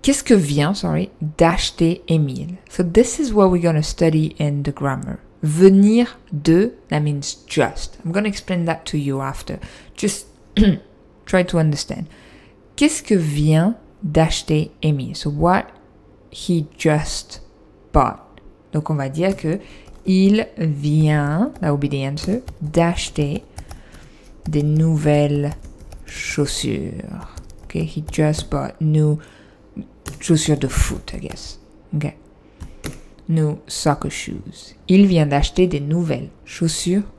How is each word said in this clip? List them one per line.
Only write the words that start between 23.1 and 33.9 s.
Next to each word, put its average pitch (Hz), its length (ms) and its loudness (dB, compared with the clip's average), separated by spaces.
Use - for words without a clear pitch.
des 151 160 0
nouvelles 147 920 2
chaussures. - 1200 -6
Ok, - 120 -10
he 156 340 -6
just 156 400 0
bought 139 300 -4
new 151 380 2
chaussures 156 380 2
de 139 100 -4
foot, - 460 -2
I - 60 -10
guess. - 380 -14
Ok. 151 200 -4
New 156 380 0
soccer - 440 -2